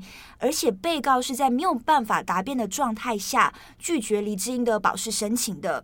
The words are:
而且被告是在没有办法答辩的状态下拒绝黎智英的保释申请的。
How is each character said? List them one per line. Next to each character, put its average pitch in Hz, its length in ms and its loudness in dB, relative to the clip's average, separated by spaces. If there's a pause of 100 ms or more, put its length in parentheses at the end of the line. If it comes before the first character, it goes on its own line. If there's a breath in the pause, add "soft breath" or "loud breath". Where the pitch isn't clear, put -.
(360 loud breath)
而 254 160 0
且 294 180 0
被 302 300 -2
告 262 180 4
是 254 160 -4
在 262 140 2
没 247 140 2
有 359 120 2
办 262 300 2
法 190 180 2
答 185 200 -2
辩 269 120 -6
的 233 140 -2
状 240 260 -2
态 226 220 -4
下 202 380 2 (240 loud breath)
拒 330 200 0
绝 214 220 0
黎 208 160 -4
智 196 160 -4
英 247 100 0
的 233 160 2
保 196 160 2
释 220 160 -6
申 208 240 -2
请 208 280 -4
的。 160 220 -2